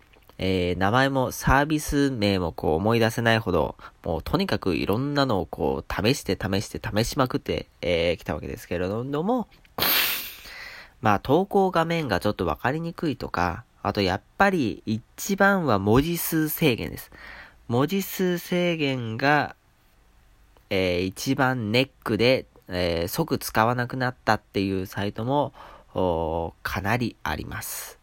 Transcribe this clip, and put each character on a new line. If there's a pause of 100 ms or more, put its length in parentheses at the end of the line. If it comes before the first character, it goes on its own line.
(380)
え
ー、
名
前
も
サ
ー
ビ
ス
名
も
こ
う
思
い
出
せ
な
い
ほ
ど、 (260)
も
う
と
に
か
く
い
ろ
ん
な
の
を
こ
う
試
し
て
試
し
て
試
し
ま
く
っ
て、 (120)
え
ー、
来
た
わ
け
で
す
け
れ
ど (180)
も、 (1500)
ま
あ、
投
稿
画
面
が
ち
ょ
っ
と
わ
か
り
に
く
い
と
か、 (220)
あ
と
や
っ (140)
ぱ
り
一
番
は
文
字
数
制
限
で
す。 (560)
文
字
数
制
限
が、 (1160)
え
ー、
一
番
ネ
ッ (120)
ク
で、 (240)
え
ー、
即
使
わ
な
く
な
っ (120)
た
っ
て
い
う
サ
イ
ト
も、 (400)
お
ー、 (100)
か
な
り
あ
り
ま
す。